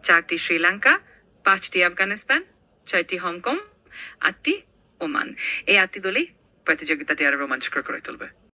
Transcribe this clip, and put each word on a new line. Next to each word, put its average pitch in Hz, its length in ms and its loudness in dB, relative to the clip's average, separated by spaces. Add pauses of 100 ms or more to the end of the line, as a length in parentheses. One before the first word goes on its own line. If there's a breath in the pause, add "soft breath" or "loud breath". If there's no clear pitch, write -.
চারটি 170 360 4
শ্রীলঙ্কা, 190 600 2 (460 soft breath)
পাঁচটি 190 400 2
আফগানিস্তান, 202 600 0 (420)
ছয়টি 180 300 -2
হংকং, 180 420 -2 (600 loud breath)
আটটি - 420 -2 (380)
ওমান। - 340 -4 (320 loud breath)
এই 196 120 4
আটটি 190 220 0
দলই 202 260 -2 (380)
প্রতিযোগিতাটি 151 640 0
আরো 139 120 2
রোমাঞ্চকর 135 440 -4
করে - 180 -8
তুলবে। - 280 -12 (300)